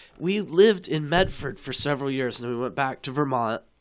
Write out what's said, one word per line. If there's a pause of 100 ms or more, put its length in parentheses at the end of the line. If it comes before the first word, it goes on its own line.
(200)
We
lived
in
Medford
for
several
years,
and
then
we
went
back
to
Vermont (180)